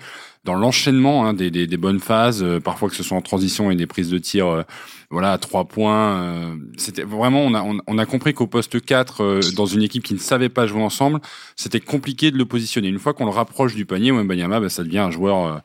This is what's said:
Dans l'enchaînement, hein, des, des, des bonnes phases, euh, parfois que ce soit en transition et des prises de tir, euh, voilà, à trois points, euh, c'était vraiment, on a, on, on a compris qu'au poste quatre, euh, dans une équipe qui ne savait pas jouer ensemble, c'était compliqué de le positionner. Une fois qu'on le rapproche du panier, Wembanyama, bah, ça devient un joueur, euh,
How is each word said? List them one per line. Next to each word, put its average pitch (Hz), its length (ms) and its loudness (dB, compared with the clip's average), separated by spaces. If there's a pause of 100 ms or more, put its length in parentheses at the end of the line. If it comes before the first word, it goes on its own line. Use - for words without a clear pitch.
(440)
Dans 90 100 -4
l'enchaînement, 131 720 2
hein, 110 80 0
des, 92 160 -2
des, 87 160 0
des 85 100 -2
bonnes 95 220 2
phases, 110 420 2
euh, 87 200 0
parfois 92 280 -2
que - 60 -10
ce - 80 -6
soit 92 140 -4
en 90 40 -2
transition 95 520 0
et - 20 2
des 85 140 0
prises 87 220 -4
de 90 80 0
tir, 95 280 0
euh, 80 160 0 (480)
voilà, 92 220 2
à 90 60 0
trois - 260 -2
points, 107 580 0
euh, 85 320 -6 (240)
c'était 82 240 -8
vraiment, 117 380 2
on 135 120 4
a, 107 100 0
on, 104 220 -4
on 107 140 -2
a 110 80 2
compris 139 260 0
qu'au 120 140 0
poste 117 340 -2
quatre, 127 440 0
euh, 98 160 4 (160)
dans 104 100 2
une 104 160 2
équipe 107 220 -2
qui 104 100 -6
ne 92 60 -4
savait 127 280 2
pas 117 200 2
jouer 107 140 -2
ensemble, 139 360 2 (380)
c'était 110 240 -2
compliqué 139 500 -2
de 131 80 0
le 127 60 4
positionner. 113 420 -2
Une 95 140 0
fois 147 120 0
qu'on 135 120 -2
le 104 80 0
rapproche 117 420 0
du 104 120 -4
panier, 107 260 2
Wembanyama, 98 480 0
bah, 98 80 0
ça 87 160 -6
devient 85 160 -2
un 95 100 0
joueur, 92 360 0
euh, 78 180 -4